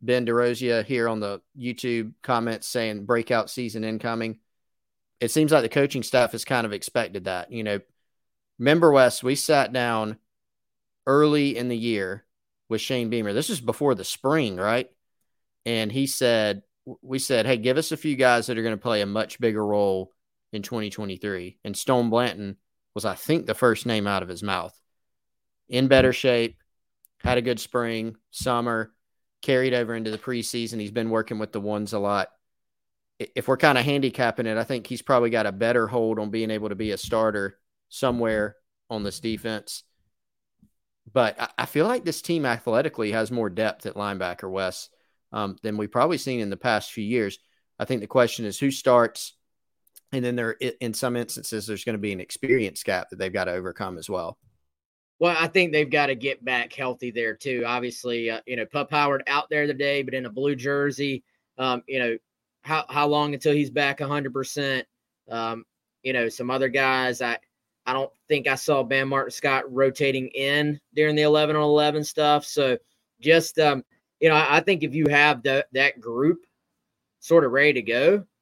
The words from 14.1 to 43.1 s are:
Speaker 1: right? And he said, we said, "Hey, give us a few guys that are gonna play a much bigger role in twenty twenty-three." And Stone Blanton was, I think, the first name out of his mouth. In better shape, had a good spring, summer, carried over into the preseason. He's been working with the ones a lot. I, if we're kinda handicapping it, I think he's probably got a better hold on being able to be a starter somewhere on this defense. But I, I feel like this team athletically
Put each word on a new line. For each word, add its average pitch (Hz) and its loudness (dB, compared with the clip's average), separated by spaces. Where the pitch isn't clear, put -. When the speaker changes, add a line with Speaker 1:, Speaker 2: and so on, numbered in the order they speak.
Speaker 1:
right? 110 0
And 113 -2
he 131 -2
said, 110 0
we 131 -6
said, 123 2
"Hey, 127 2
give 123 2
us 156 -2
a 156 -4
few 147 -4
guys 123 4
that 123 -2
are 113 -2
gonna 113 -2
play 107 0
a 101 -2
much 104 -4
bigger 107 0
role 101 0
in 107 -8
twenty 107 -6
twenty-three." 95 -8
And 101 -8
Stone 123 0
Blanton 107 -2
was, 104 -6
I 98 -4
think, - -2
the - -2
first 113 2
name 110 -2
out 98 0
of 90 -8
his 87 -12
mouth. 92 -4
In 127 2
better 131 8
shape, 120 0
had 127 2
a 123 2
good 120 0
spring, 113 -4
summer, 117 -2
carried 131 2
over 120 0
into 113 -4
the 107 -6
preseason. 117 -6
He's 104 -8
been 113 -2
working 110 -2
with 107 -6
the 110 -6
ones 104 -4
a 107 -2
lot. 101 0
I, 110 -8
if 123 -4
we're 135 2
kinda 135 4
handicapping 127 0
it, 110 -2
I 117 0
think 117 -6
he's 123 -10
probably 120 4
got 110 2
a 101 -4
better 113 2
hold 110 0
on 107 -4
being 110 -4
able 107 -4
to 101 -8
be 107 -4
a 95 -4
starter 107 -2
somewhere 113 -2
on 110 -6
this 101 -8
defense. 113 -8
But 117 2
I, 120 -4
I 120 -2
feel 156 2
like 240 -2
this 165 -4
team 165 -2
athletically 117 0